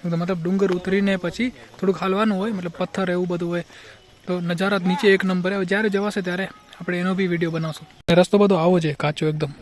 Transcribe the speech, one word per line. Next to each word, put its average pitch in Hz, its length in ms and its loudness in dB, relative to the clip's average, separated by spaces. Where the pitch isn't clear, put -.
તો 165 80 -2
મતલબ 175 260 -2
ડુંગર 190 280 0
ઉતરીને 190 460 0
પછી 180 320 -4
થોડુંક - 480 -4
હાલવાનું 196 400 0
હોય, 214 160 -2
મતલબ 175 180 -6
પથ્થર 185 400 -4
એવું 180 160 0
બધું 175 220 -4
હોય. 170 140 -4
તો 180 120 -2
નજારા 180 380 -2
નીચે 185 360 4
એક 190 120 2
નંબર 185 280 0
આવે. 196 120 -2
જ્યારે 202 240 0
જવાશે 202 320 -2
ત્યારે 185 240 -4
આપણે 175 180 -4
એનો 185 140 0
બી 190 140 0
વીડિયો 170 240 0
બનાવશું. 160 360 -6
રસ્તો 180 280 6
બધો 196 180 6
આવો 175 240 4
છે, 151 200 0
કાચો 151 280 -2
એકદમ. 151 240 -2